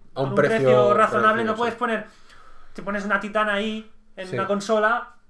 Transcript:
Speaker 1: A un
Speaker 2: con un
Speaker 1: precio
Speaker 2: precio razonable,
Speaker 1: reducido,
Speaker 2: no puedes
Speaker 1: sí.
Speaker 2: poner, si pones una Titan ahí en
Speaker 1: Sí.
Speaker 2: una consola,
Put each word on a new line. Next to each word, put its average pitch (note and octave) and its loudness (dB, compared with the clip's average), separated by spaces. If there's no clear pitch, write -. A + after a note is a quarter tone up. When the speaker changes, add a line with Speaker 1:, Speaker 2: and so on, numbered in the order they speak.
Speaker 1:
A B2+ -6
un C3+ 0
Speaker 2:
con C#3 -4
un C3 -4
Speaker 1:
precio A3 2
Speaker 2:
precio C3+ 6
razonable, A3 2
Speaker 1:
reducido, A3 -2
Speaker 2:
no A3 -4
puedes A#3 -2
Speaker 1:
sí. - -18
Speaker 2:
poner, A3 -4
si F#3+ -14
pones G3 -6
una G3+ 0
Titan G#3+ -2
ahí G#3+ -4
en F#3 -12
Speaker 1:
Sí. F#3 -10
Speaker 2:
una F#3+ -2
consola, G#3+ 0